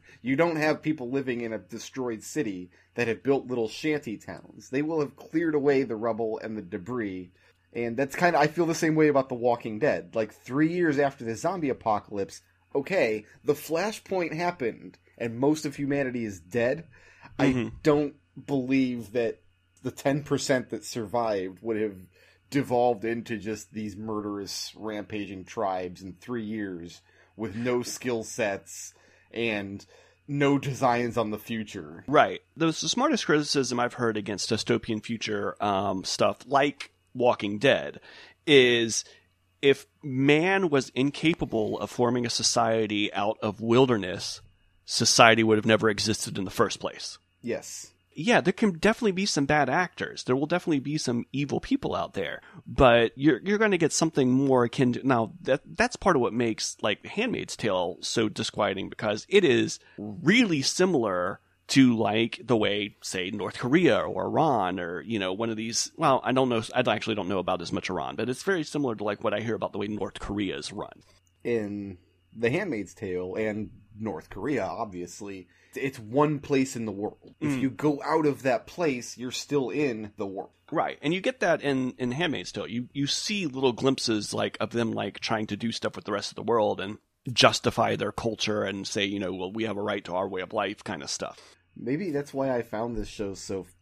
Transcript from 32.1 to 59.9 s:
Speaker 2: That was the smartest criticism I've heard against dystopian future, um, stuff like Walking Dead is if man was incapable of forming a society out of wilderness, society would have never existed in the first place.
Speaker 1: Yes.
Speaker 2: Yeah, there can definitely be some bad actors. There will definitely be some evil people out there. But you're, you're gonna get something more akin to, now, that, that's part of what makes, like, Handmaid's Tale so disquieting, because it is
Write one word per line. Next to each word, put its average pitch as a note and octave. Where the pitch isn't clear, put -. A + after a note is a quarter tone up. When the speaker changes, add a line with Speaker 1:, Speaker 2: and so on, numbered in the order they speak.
Speaker 2:
That D#3
was D#3+
the E3+
smartest C4
criticism C#3+
I've A#2+
heard A2+
against G2+
dystopian A2
future, G#2
um, G2
stuff -
like C#3
Walking A2
Dead G2
is A#2+
if C#3
man D#3
was C#3
incapable C3
of G2+
forming A#2+
a A#2
society A2+
out G2+
of G#2+
wilderness, A2+
society A2+
would A2
have G#2+
never A2
existed G2+
in G2
the F2+
first -
place. -
Speaker 1:
Yes. -
Speaker 2:
Yeah, F#3+
there B2
can G#3
definitely G#3+
be F#3+
some D3
bad C#3+
actors. -
There B2+
will C#3+
definitely E3
be C#3+
some A#2+
evil C3+
people -
out F2
there. E2+
But A#2
you're, C3+
you're G3+
gonna G3+
get D#3+
something D3
more C3
akin B2
to, A#2
now, A2+
that, C3
that's A#3+
part F3+
of B2
what G2+
makes, A#2
like, G#2+
Handmaid's G3
Tale F#2
so A2+
disquieting, G2+
because G#2+
it F#3+
is A#2